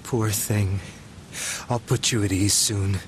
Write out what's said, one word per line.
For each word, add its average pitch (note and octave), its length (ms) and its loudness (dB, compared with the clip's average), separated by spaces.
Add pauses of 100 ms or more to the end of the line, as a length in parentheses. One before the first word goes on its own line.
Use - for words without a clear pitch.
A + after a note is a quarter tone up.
Poor A2 260 0
thing. G#2 500 2 (880)
I'll A#2+ 100 2
put - 320 0
you A2 120 2
at G2+ 80 2
ease F#2+ 220 4
soon. G2 540 2